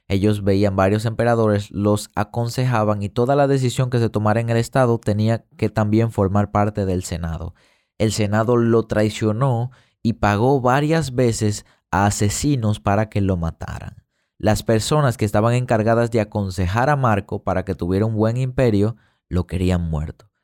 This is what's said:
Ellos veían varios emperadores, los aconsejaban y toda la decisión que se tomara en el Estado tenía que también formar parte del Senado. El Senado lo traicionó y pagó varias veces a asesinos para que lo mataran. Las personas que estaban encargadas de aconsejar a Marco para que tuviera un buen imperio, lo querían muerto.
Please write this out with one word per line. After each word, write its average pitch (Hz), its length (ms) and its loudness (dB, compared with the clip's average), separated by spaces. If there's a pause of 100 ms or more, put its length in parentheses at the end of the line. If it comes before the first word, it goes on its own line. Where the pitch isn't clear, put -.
Ellos 101 380 0
veían 98 320 2
varios 101 300 2
emperadores, 113 640 0
los 104 440 0
aconsejaban 117 880 -2
y 101 60 -4
toda 120 280 0
la 143 100 4
decisión 131 420 0
que 123 100 -2
se 117 120 2
tomara 107 300 0
en 117 100 -2
el 117 80 2
Estado 117 400 2
tenía 110 480 -2 (100)
que 107 140 -2
también 110 400 0
formar 101 400 0
parte 104 340 0
del 92 200 -2
Senado. 82 500 -8 (420)
El 110 160 0
Senado 110 460 0
lo 113 240 4
traicionó 110 880 -2 (320)
y 113 120 0
pagó 113 460 2
varias 143 540 0
veces 113 500 0 (260)
a 98 140 2
asesinos 107 760 0
para 107 280 0
que 104 140 -2
lo 95 160 0
mataran. - 640 -8 (320)
Las 107 260 0
personas 120 540 0
que - 80 -2
estaban 110 300 2
encargadas 117 560 0
de 113 100 0
aconsejar 101 680 -2
a 147 60 2
Marco 107 460 -2
para 92 220 -2
que 95 100 -4
tuviera 92 300 0
un 113 100 -2
buen 110 220 0
imperio, 120 600 0 (340)
lo 87 160 -2
querían 90 420 0
muerto. 78 420 -8 (140)